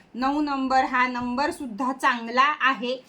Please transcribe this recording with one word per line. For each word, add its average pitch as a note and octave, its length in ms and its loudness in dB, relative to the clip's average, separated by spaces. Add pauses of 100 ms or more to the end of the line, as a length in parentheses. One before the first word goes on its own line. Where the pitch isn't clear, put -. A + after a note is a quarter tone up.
(140)
नऊ C4+ 260 0
नंबर C4+ 440 2
हा B3+ 220 2
नंबर B3 440 -2
सुद्धा B3+ 420 -4
चांगला B3+ 680 2
आहे B3 360 0 (120)